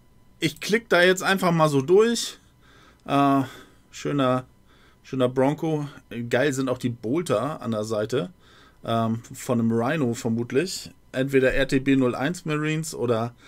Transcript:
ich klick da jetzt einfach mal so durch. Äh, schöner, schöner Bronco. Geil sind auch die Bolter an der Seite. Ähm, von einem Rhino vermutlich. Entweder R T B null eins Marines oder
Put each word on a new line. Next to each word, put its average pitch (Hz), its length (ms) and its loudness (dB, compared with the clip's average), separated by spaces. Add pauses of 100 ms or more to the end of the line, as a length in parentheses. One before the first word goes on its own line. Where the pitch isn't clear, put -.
(420)
ich 156 180 -2
klick 226 300 -2
da 175 120 6
jetzt 185 220 4
einfach 185 300 2
mal 156 160 4
so 139 120 2
durch. 214 560 2 (680)
Äh, 139 380 2 (480)
schöner, 127 540 -2 (580)
schöner 131 260 0
Bronco. 147 580 0 (400)
Geil 127 240 2
sind 131 160 -2
auch 123 120 -2
die 123 100 -2
Bolter 123 720 -2
an 113 100 -6
der 107 140 -2
Seite. 113 480 -4 (520)
Ähm, 113 360 -2 (120)
von 120 280 -2
einem 113 100 2
Rhino 120 420 0
vermutlich. 120 800 -4 (220)
Entweder 131 400 2
R 135 160 0
T 139 100 2
B 135 160 2
null 123 200 2
eins 160 280 -4
Marines 156 500 -4
oder 117 400 -2 (140)